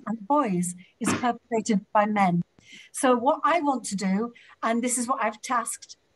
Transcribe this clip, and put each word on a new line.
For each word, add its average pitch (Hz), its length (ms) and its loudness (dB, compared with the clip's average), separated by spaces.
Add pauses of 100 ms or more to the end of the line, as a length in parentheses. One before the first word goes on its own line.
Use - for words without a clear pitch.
and 214 220 -8
boys 190 460 0 (260)
is 220 140 0
perpetrated 233 800 -2
by 208 100 6
men. 196 380 2 (500)
So 254 240 4
what 285 260 2
I 320 180 2
want 277 240 0
to 202 120 -6
do, 202 380 -2 (280)
and 233 200 0
this 247 160 0
is 233 100 -4
what 240 160 -2
I've 220 160 -4
tasked - 560 -4 (200)